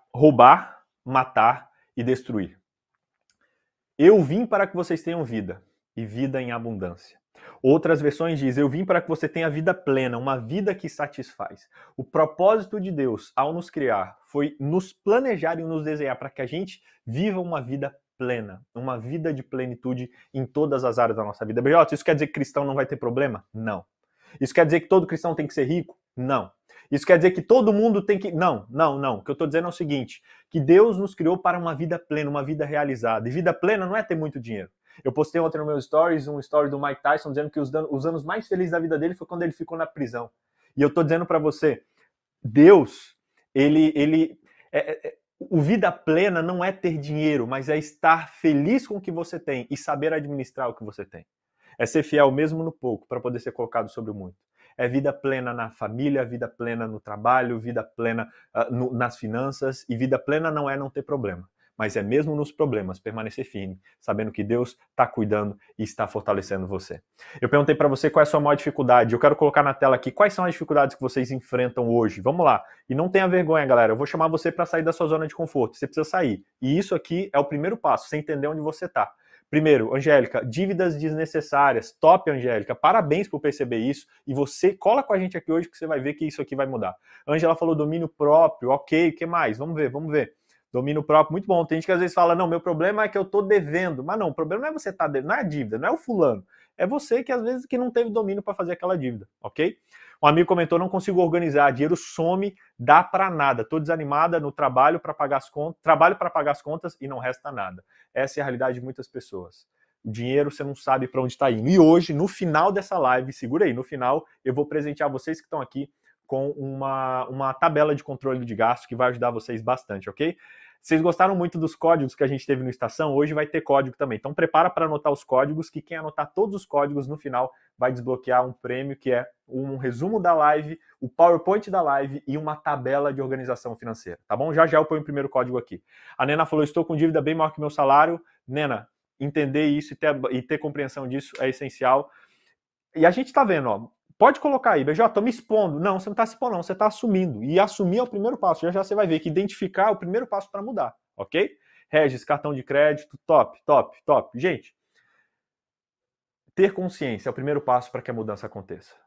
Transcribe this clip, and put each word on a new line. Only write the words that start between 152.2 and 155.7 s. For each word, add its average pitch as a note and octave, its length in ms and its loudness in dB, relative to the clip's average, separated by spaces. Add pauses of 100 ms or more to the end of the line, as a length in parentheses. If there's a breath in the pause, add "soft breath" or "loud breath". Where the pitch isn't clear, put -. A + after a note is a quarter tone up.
cartão D3 300 -2
de C3 100 -8
crédito, D3 640 0
top, D3 380 4
top, B2+ 400 4
top. B2+ 340 0
Gente, D#3 340 -4 (1800)